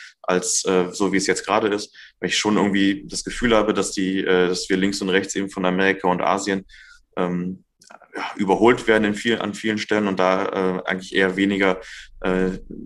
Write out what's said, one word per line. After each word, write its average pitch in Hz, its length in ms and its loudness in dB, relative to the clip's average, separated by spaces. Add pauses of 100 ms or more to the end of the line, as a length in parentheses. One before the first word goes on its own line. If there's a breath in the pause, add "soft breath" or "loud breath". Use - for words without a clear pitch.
(220 loud breath)
als, - 440 0
äh, 90 260 2
so 95 200 -2
wie 98 40 0
es 95 100 0
jetzt - 180 -2
gerade 110 220 2
ist, 104 300 -4 (240 loud breath)
weil 92 80 -4
ich - 100 -2
schon 104 200 2
irgendwie 98 500 2
das - 160 -8
Gefühl 117 280 -2
habe, 107 220 4
dass 95 160 -2
die, 95 300 -2
äh, 90 280 2
dass 90 200 -4
wir 95 80 2
links 98 260 0
und 98 60 -2
rechts 98 260 0
eben 98 160 -4
von 95 140 -4
Amerika 95 440 2
und 90 140 0
Asien, 98 420 0 (520 loud breath)
ähm, 90 480 -4 (520)
ja, - 200 -8
überholt 101 500 4
werden 110 160 4
in 104 120 0
viel, 110 260 -2
an 101 140 -6
vielen 107 220 -4
Stellen 107 300 0
und 95 140 0
da, 92 260 4
äh, 95 380 -2
eigentlich 95 320 -6
eher 95 200 2
weniger, 98 440 2 (400 loud breath)
äh, 92 300 0 (360)